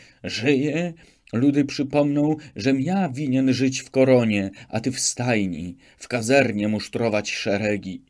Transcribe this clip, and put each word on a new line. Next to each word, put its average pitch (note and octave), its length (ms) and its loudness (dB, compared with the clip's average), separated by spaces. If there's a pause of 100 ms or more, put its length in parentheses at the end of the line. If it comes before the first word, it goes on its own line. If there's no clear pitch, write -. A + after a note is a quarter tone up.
(240)
żyje, D3+ 680 -2 (400)
ludy C#3 320 2
przypomną, D3 720 0 (200)
żem C3 260 0
ja F3+ 280 0
winien C3 440 0
żyć C3 260 0
w - 120 -14
koronie, A2+ 600 4 (180)
a A2+ 100 -4
ty C3+ 120 -2
w C3 80 -8
stajni, F#2+ 800 -2 (200)
w - 100 -20
kazernie A#2 600 2
musztrować G#2+ 640 -2
szeregi". G2+ 800 -2